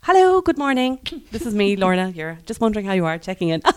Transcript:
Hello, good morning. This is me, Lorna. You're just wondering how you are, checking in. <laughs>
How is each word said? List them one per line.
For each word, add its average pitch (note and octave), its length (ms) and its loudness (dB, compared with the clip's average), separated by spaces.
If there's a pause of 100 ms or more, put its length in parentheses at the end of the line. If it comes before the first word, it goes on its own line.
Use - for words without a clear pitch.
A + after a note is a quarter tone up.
Hello, F#4 400 4
good E4 180 -2
morning. C4 400 0 (320)
This A3+ 160 -8
is A3+ 80 -4
me, G3+ 220 2
Lorna. F#3 340 0
You're E3 360 -12
just A3 140 -10
wondering G#3+ 260 0
how G3 60 -2
you F#3 120 0
are, D#3+ 140 -2
checking F3+ 320 -4
in. E3 180 -2
<laughs> - 80 2